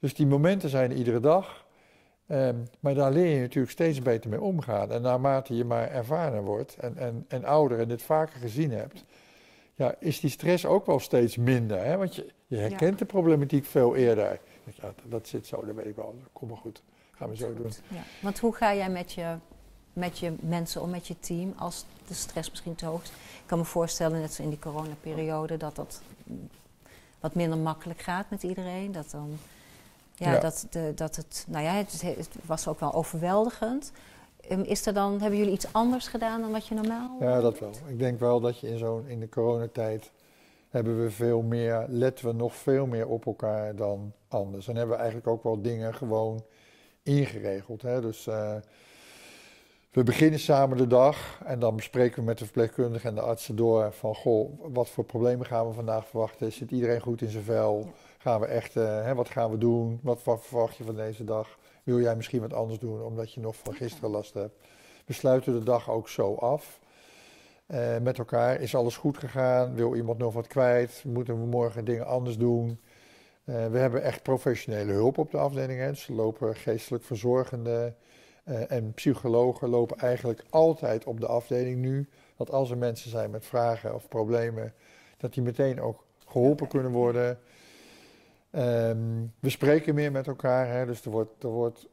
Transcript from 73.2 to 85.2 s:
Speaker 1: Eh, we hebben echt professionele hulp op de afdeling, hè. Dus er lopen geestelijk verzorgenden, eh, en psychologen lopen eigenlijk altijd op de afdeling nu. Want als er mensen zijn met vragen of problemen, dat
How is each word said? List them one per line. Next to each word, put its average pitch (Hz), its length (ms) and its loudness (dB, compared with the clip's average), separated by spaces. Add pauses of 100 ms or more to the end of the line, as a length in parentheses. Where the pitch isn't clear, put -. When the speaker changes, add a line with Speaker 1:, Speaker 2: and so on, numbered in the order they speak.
Speaker 1:
Eh, 117 220 -4
we 113 120 0
hebben 127 240 2
echt 139 200 -2
professionele 110 720 0
hulp 107 260 4
op 151 120 0
de 151 80 -2
afdeling, 135 420 -2
hè. 131 80 -2
Dus 143 200 -8
er 139 60 -6
lopen 110 420 0
geestelijk 113 480 -4
verzorgenden, 117 920 0 (480)
eh, 120 260 -4
en 110 220 -2
psychologen 123 760 2
lopen 120 300 2
eigenlijk 123 520 -2
altijd 151 540 4
op 113 160 -6
de 113 60 -4
afdeling 123 540 -2
nu. 135 280 -2 (280)
Want - 140 -6
als 135 200 2
er 120 80 -4
mensen 120 320 -4
zijn 110 200 -4
met 107 160 -8
vragen 117 480 0
of 110 140 -10
problemen, 113 640 0 (440)
dat - 180 -6